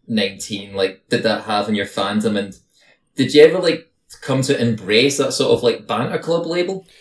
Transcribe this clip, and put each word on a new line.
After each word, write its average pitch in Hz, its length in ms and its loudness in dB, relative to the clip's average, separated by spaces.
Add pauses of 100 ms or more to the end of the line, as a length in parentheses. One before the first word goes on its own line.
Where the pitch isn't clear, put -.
nineteen, 98 680 -6
like, 98 360 -4
did 113 140 -2
that 107 200 0
have 104 240 -2
on 107 60 0
your 98 120 -2
fandom? 104 520 -2
And 95 180 -8 (600)
did 135 180 0
you 147 80 10
ever, 160 160 6
like, 170 320 -2 (300)
come 131 220 -2
to 127 180 0
embrace 110 580 0
that 135 140 0
sort 123 240 2
of, - 60 -4
like, 117 240 0
banter 117 320 -4
club 165 280 -2
label? 180 400 -4 (140)